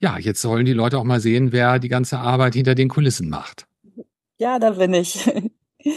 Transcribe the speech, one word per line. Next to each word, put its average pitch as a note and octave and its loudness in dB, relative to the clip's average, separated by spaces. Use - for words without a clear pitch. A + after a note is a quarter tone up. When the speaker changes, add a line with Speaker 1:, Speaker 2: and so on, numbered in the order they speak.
Speaker 1:
ja, F#3+ 0
jetzt G2+ -4
sollen A#2 0
die C3 2
Leute A#2 0
auch A#2 -4
mal A#2+ 2
sehen, A#2+ 2
wer B2 2
die B2+ -4
ganze B2+ -2
Arbeit B2 0
hinter C3 2
den C3 2
Kulissen B2 0
macht. - -12
Speaker 2:
Ja, B3+ -2
da A3+ 4
bin F#3 2
ich. F3 -2
<laughs> G#3 -6